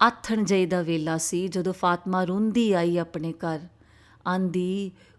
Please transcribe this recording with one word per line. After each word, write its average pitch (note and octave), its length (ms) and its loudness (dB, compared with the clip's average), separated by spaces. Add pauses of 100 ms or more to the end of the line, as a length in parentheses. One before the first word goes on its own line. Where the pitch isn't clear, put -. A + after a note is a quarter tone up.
ਆਥਣ A3+ 420 2
ਜਿਹੇ F#3 220 2
ਦਾ F3+ 160 0
ਵੇਲਾ D#3+ 360 -2
ਸੀ F3 300 -2
ਜਦੋਂ F3+ 260 -2
ਫਾਤਮਾ F#3 500 0
ਰੋਂਦੀ G#3+ 500 2
ਆਈ E3+ 240 2
ਆਪਣੇ E3 340 -4
ਘਰ। E3 280 -6 (680)
ਆਂਦੀ, F#3 640 -2 (280)